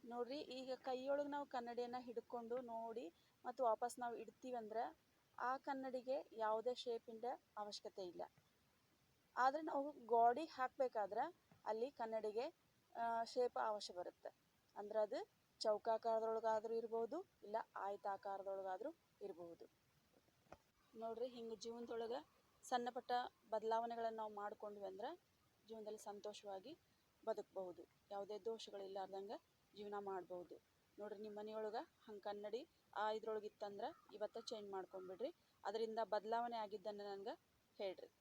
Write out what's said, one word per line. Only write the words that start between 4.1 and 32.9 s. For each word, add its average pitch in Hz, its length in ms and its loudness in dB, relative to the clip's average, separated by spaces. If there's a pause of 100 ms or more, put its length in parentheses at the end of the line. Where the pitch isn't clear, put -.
ಇಡ್ತೀವಂದ್ರೆ 226 800 -4 (420)
ಆ 254 180 2
ಕನ್ನಡಿಗೆ 262 760 -2
ಯಾವುದೇ 226 420 2
ಶೇಪಿಂದ 233 500 -4 (320)
ಅವಶ್ಯಕತೆ 208 500 -6
ಇಲ್ಲ. 170 160 -8 (1120)
ಆದ್ರೆ 269 260 6
ನಾವು 285 440 -2
ಗೋಡಿ 240 380 8
ಹಾಕ್ಬೇಕಾದ್ರೆ 247 920 0 (300)
ಅಲ್ಲಿ 220 260 0
ಕನ್ನಡಿಗೆ, 220 640 0 (460)
ಆ, 233 240 2
ಶೇಪ್ 247 420 4
ಅವಶ್ಯ 208 280 0
ಬರುತ್ತೆ. - 420 -6 (400)
ಅಂದ್ರೆ 208 240 2
ಅದು 277 260 2 (320)
ಚೌಕಾಕಾರದೊಳಗಾದ್ರೂ 220 1160 6
ಇರ್ಬೋದು, 226 520 0 (160)
ಇಲ್ಲ 208 140 -4 (200)
ಆಯತಾಕಾರದೊಳಗಾದ್ರೂ 196 1160 -2 (260)
ಇರ್ಬೋದು. - 500 -10 (1200)
ನೋಡ್ರಿ, 226 340 -2
ಹಿಂಗೆ 226 280 -6
ಜೀವನದೊಳಗೆ 233 680 -4 (360)
ಸಣ್ಣ 247 280 2
ಪಟ್ಟ 247 220 -4 (360)
ಬದಲಾವಣೆಗಳನ್ನ 226 680 2
ನಾವು 214 180 -2
ಮಾಡ್ಕೊಂಡ್ವಿ 208 520 -4
ಅಂದ್ರೆ 208 340 -4 (460)
ಜೀವನದಲ್ಲಿ 214 320 -8
ಸಂತೋಷವಾಗಿ 208 800 -8 (460)
ಬದುಕಬಹುದು, 190 640 -4 (220)
ಯಾವುದೇ 202 280 -4
ದೋಷಗಳಿಲ್ಲಾರ್ದಂಗೆ 196 1200 -6 (140)
ಜೀವನ 208 220 -6
ಮಾಡ್ಬೋದು. 180 640 -4 (360)
ನೋಡ್ರಿ, 208 240 -6
ನಿಮ್ಮ 208 160 -6
ಮನೆಯೊಳಗೆ 214 380 -2
ಹಂಗೆ 226 440 -8
ಕನ್ನಡಿ 208 480 -4 (280)